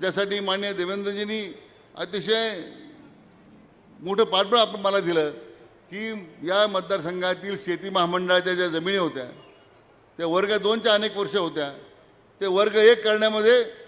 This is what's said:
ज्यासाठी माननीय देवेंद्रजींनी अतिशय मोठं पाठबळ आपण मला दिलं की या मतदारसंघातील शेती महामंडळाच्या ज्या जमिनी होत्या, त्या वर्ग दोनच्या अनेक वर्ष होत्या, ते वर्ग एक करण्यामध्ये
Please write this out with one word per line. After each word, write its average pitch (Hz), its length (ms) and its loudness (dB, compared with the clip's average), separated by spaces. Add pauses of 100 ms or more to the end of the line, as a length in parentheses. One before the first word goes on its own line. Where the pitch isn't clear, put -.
ज्यासाठी 196 400 -2
माननीय 196 320 -4
देवेंद्रजींनी 202 840 -6 (420)
अतिशय 196 640 -4 (1400)
मोठं 196 240 0
पाठबळ 202 340 2
आपण 208 220 0
मला 196 200 2
दिलं 165 300 0 (600)
की 220 220 -8 (300)
या 190 240 2
मतदारसंघातील 180 920 -4
शेती 180 340 -6
महामंडळाच्या 180 640 2
ज्या 180 140 0
जमिनी 170 300 -2
होत्या, 135 280 -2 (920)
त्या 170 100 -4
वर्ग 196 320 2
दोनच्या 214 360 2
अनेक 208 220 -2
वर्ष 202 200 -4
होत्या, 151 360 -4 (680)
ते 196 60 -4
वर्ग 202 280 2
एक 220 300 6
करण्यामध्ये 220 600 4 (240)